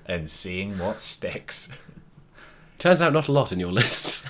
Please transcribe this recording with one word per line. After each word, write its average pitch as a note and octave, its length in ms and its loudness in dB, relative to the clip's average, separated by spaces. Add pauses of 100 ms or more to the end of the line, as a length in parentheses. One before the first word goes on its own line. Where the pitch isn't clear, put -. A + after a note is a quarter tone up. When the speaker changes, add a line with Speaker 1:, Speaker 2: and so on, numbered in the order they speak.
Speaker 1:
<laughs> - 40 -20
and E2 240 -4
seeing F#2+ 500 -6
what F#2+ 220 -4
sticks. - 680 -6 (1120)
Speaker 2:
Turns F3 220 6
out E3+ 120 4
not D#3 140 2
a C#3+ 40 2
lot C#3 200 4
in F#2 80 -2
your F2+ 120 -2
lists. - 580 0